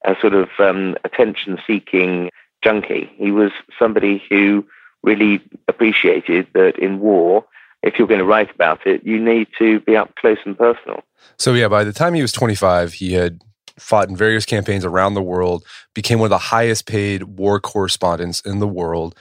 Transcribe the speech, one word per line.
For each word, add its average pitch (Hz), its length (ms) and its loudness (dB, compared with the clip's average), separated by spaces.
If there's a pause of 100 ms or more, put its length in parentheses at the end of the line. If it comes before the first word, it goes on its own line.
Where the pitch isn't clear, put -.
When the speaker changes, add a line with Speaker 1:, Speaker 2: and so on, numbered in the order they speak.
Speaker 1:
a 95 160 0
sort 104 120 2
of, 95 140 2 (120)
um, 95 440 0
attention-seeking 92 1300 -2 (340)
junkie. - 540 -2
He 101 140 -2
was 101 200 2 (260)
somebody 104 520 2
who 101 360 2 (380)
really 104 380 2 (260)
appreciated 90 840 0
that 92 240 4
in 98 220 -4
war, 98 460 2 (380)
if - 140 -2
you're 110 100 2
gonna 98 180 2
write 104 280 2
about 80 320 -2
it, 95 200 0
you 110 120 -2
need 113 300 0 (100)
to 110 240 4
be 110 140 2
up 101 200 0
close 110 300 2
and 98 120 -10
personal. - 440 -2 (360)
Speaker 2:
So 127 160 0
yeah, 120 160 2
by 104 160 2
the 104 80 -6
time 170 200 0
he 165 80 0
was 123 120 -2
twenty-five, 92 580 0
he 90 220 -6
had 87 280 -2 (360)
fought 101 320 0
in 98 80 -10
various 110 280 0
campaigns 98 380 -4
around 92 300 0
the 101 80 -4
world, 90 440 -4 (280)
became 113 260 -2
one 110 60 2
of 101 60 2
the 95 60 2
highest 113 480 -2
paid 101 380 -4
war 101 380 -2
correspondents 87 800 -4
in 101 180 -6
the 104 80 -2
world, 85 540 -6